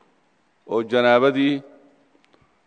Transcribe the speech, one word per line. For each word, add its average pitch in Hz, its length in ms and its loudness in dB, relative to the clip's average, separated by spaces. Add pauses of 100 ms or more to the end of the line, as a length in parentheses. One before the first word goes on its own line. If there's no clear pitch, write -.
(680)
Oo 113 160 -4
janaabadii 127 760 0 (1040)